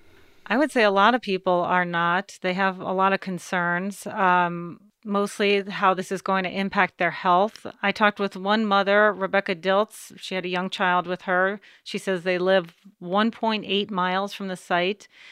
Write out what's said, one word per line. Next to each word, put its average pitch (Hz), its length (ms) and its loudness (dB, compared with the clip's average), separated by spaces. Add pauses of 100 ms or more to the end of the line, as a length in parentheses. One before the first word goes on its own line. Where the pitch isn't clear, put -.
(460)
I 202 100 -2
would 285 160 0
say 247 100 2
a 208 80 6
lot 196 240 6
of 254 60 2
people 185 400 0
are 180 240 2
not. 175 560 -2
They 185 140 -2
have 190 260 -2
a 190 120 -4
lot 190 200 2
of 190 80 0
concerns, 180 880 -4
um, 175 760 0 (240)
mostly 202 580 0
how 190 320 2
this 180 160 -6
is 190 100 -4
going 190 240 -2
to 180 60 -4
impact 196 480 -2
their 170 140 0
health. 190 520 2 (160)
I 202 120 0
talked 208 260 2
with 196 180 -4
one 208 300 0
mother, 202 460 4
Rebecca 190 420 -2
Diltz. 190 600 -2
She - 180 -12
had 185 100 -6
a 180 40 -6
young 180 200 -4
child 180 380 0
with 180 160 -6
her. 190 380 0 (240)
She - 120 -8
says 190 260 -4
they 180 160 0
live 180 360 2 (240)
one 196 320 0
point 220 380 -2
eight 202 220 -2
miles 190 440 -2
from 196 140 -8
the 185 80 -6
site. 180 500 -2 (260)